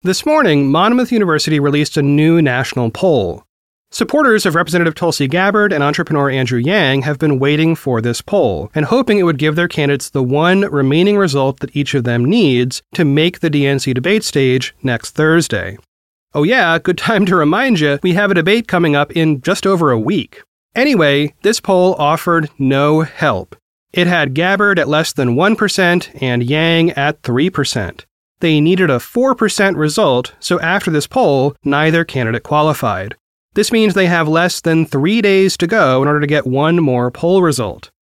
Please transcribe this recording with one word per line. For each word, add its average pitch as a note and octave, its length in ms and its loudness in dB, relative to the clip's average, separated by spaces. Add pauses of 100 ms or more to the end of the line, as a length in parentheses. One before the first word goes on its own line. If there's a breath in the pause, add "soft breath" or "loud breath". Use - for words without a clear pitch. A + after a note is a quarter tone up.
This F#3 200 -2
morning, E3 460 2
Monmouth A3+ 400 2
University D#3+ 480 0
released C#3+ 380 0
a D3+ 60 0
new D#3 380 2
national B2+ 480 -2
poll. A2 540 -2 (480)
Supporters A#3+ 560 0
of D#3+ 80 0
Representative E3+ 400 0
Tulsi D#3 320 -2
Gabbard G3 460 0
and D3 100 0
entrepreneur C#3+ 480 0
Andrew B2+ 300 -2
Yang C#3 420 0
have C#3+ 160 -4
been D3 220 0
waiting D3+ 340 2
for B2 260 -4
this A#2 220 -4
poll A2+ 540 -2
and D3 100 -2
hoping A#3 320 0
it F#3 60 2
would D#3+ 140 0
give D3+ 180 0
their F3 100 0
candidates C#3+ 420 -2
the C#3 140 -2
one D#3 380 2
remaining E3 580 0
result C#3 420 0
that - 160 -8
each C#3 180 -4
of B2+ 100 0
them A#2+ 200 0
needs C3+ 560 0 (140)
to F3+ 100 0
make D3+ 360 0
the E3 100 -2
D D3 160 0
N C#3 140 0
C C3 120 -4
debate E3+ 300 0
stage C3 500 0 (120)
next A#2+ 260 -4
Thursday. D3+ 680 0 (560)
Oh D3 120 0
yeah, F3+ 340 0
good F3+ 180 -2
time G#3 300 0
to F#3 100 2
remind F3+ 440 2
you, C#3+ 200 0
we F#3 140 0
have G3+ 160 0
a G3 40 0
debate F#3+ 340 0
coming E3+ 260 0
up - 180 0
in D#3+ 280 0
just F#3+ 260 -4
over E3+ 240 2
a A2+ 100 0
week. C#3+ 420 -4 (340)
Anyway, D#3 680 2
this A3 160 0
poll F#3 400 2
offered D#3 580 0
no C#3 440 2
help. C#3+ 560 -4 (360)
It F3+ 140 0
had D#3+ 260 0
Gabbard F#3+ 460 0
at D3 100 0
less D3+ 240 0
than B2 220 0
one G3 220 2
percent F3+ 540 0 (120)
and B2 220 0
Yang E3 480 0
at C#3+ 320 -4
three C3+ 260 0
percent. A#2+ 560 -6 (340)
They D#3 200 2
needed F3 280 2
a B2 120 0
four B3+ 340 -2
percent G3 420 0
result, D3 640 0
so - 220 -2
after F3 320 -2
this D3 160 -2
poll, C#3+ 560 0
neither D#3 400 0
candidate A#2+ 400 -4
qualified. A#2+ 720 -2 (380)
This G#3 180 0
means G#3+ 220 2
they G3 120 2
have E3+ 220 0
less E3+ 320 0
than D#3+ 260 0
three F3+ 340 0
days F#3+ 360 2
to F3 100 -2
go D3+ 340 2
in C3+ 60 0
order D3 140 0
to D3 80 -2
get D3 180 0
one D3 320 0
more B2 320 0
poll F3+ 320 0
result. A2+ 480 -4 (120)